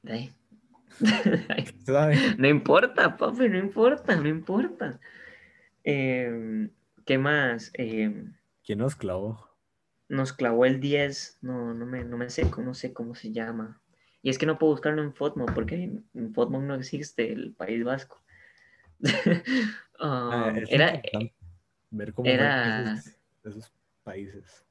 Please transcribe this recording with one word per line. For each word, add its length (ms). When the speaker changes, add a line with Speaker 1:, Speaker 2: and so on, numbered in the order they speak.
Speaker 1:
Eh. 260
<laughs> 840
Speaker 2:
¿Sabe? 300
Speaker 1:
No 100
importa, 680
papi, 320
no 80
importa, 580
no 140
importa. 680
Em, 840
¿qué 120
más? 560
Em, 600
Speaker 2:
¿Quién 160
nos 160
clavó? 540
Speaker 1:
nos 260
clavó 320
el 140
diez, 600
no, 320
no 140
me, 180
no 100
me 140
sé, 160
no 160
sé 180
cómo 220
se 160
llama. 500
Y 80
es 80
que 80
no 140
puedo 140
buscarlo 280
en 140
Fotmo, 320
porque 360
en, 300
en 180
Fotmo 300
no 140
existe 580
el 200
País 300
Vasco. 380
<laughs> 840
Speaker 2:
Ah, 540
Speaker 1:
Um, 60
Speaker 2:
es 140
Speaker 1:
era, 240
Speaker 2:
interesante 380
ver 240
cómo 160
Speaker 1:
era 220
Speaker 2:
juegan 320
esos, 180
esos 280
países. 680